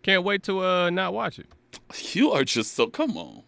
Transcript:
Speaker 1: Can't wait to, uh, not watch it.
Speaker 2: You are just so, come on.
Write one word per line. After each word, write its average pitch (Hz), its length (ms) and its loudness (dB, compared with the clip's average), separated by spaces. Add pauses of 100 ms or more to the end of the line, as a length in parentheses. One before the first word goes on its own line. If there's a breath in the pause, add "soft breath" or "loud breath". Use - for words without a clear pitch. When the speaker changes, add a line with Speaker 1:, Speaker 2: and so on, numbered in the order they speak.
Speaker 1:
Can't 185 220 4
wait 196 200 0
to, 190 200 -2
uh, 180 260 2
not 180 220 -2
watch 214 260 -6
it. - 80 -18 (640)
Speaker 2:
You 269 200 4
are 139 100 4
just 117 320 0
so, 117 120 4
come 269 320 -2
on. 64 300 -14